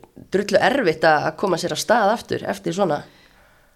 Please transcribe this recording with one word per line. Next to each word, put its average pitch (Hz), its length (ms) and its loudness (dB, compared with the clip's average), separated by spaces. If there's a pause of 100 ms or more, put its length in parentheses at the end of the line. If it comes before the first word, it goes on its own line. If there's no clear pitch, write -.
(320)
drullu 196 260 0
erfitt 202 460 0
að, 151 240 4
að 160 80 -6
koma 180 220 -2
sér 165 160 -4
af 147 60 -8
stað 214 340 2
aftur - 340 -6
eftir 196 260 -6
svona. 175 280 -2 (760)